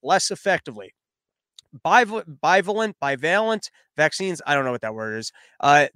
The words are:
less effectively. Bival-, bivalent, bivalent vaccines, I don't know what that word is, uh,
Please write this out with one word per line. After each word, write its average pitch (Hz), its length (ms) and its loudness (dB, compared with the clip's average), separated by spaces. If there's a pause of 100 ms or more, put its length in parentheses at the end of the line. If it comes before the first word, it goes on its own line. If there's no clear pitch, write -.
less 170 300 0
effectively. 143 640 -4 (880)
Bival-, 202 560 0
bivalent, 196 640 0
bivalent 175 680 -2 (260)
vaccines, 156 500 -2
I 143 80 2
don't 139 100 2
know 127 60 -2
what 123 120 -4
that 110 120 -8
word 110 240 -8
is, 113 140 -10 (260)
uh, 143 380 4